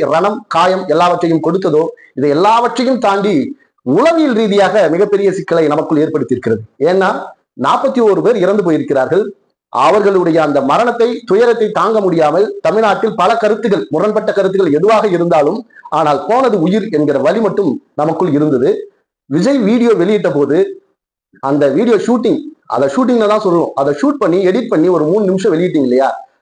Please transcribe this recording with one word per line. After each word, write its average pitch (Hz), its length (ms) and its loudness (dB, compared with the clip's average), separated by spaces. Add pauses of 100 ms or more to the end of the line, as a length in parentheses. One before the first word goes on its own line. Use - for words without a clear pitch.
ரணம், 170 460 -2
காயம் 185 380 0
எல்லாவற்றையும் 165 560 0
கொடுத்ததோ, 165 440 0 (280)
இதை 143 160 0
எல்லாவற்றையும் 233 680 0
தாண்டி 196 580 -2 (260)
உளவியல் 285 500 2
ரீதியாக 202 560 2
மிகப்பெரிய 196 440 0
சிக்கலை 165 340 -2
நமக்குள் 151 360 0
ஏற்படுத்தியிருக்கிறது. 120 600 -2 (160)
ஏன்னா, 185 300 2 (540)
நாற்பத்தி 247 460 0
ஓரு 175 140 2
பேர் 226 140 2
இறந்து 196 260 0
போயிருக்கிறார்கள். 151 600 0 (440)
அவர்களுடைய 170 760 2
அந்த 143 180 0
மரணத்தை, 233 680 0
துயரத்தை 214 440 2
தாங்க 208 300 0
முடியாமல் 165 600 0
தமிழ்நாட்டில் 214 540 0
பல 208 220 2
கருத்துகள், 220 540 0
முரண்பட்ட 202 420 -2
கருத்துகள் 190 400 0
எதுவாக 208 360 2
இருந்தாலும், 175 580 0 (220)
ஆனால் 151 400 0
போனது 226 320 0
உயிர் 190 300 0
என்கிற 147 280 0
வலி 170 220 0
மட்டும் 185 420 -2 (120)
நமக்குள் 156 380 -2
இருந்தது. 143 380 0 (560)
விஜய் 196 320 0
வீடியோ 233 360 2
வெளியிட்ட 185 360 0
போது, 143 520 0 (580)
அந்த 143 280 0
வீடியோ 214 280 2
ஷூட்டிங், 220 440 0 (260)
அதை 135 220 -2
ஷூட்டிங்ல 233 380 0
தான் 214 140 0
சொல்லுவோம், 170 340 0
அதை 143 200 0
ஷூட் 285 240 -2
பண்ணி, 185 280 0
எடிட் 214 220 -2
பண்ணி 170 200 0
ஒரு 165 160 0
மூணு 196 200 0
நிமிஷம் 185 300 0
வெளியிட்டீங்க 156 340 0
இல்லையா, 127 200 2 (320)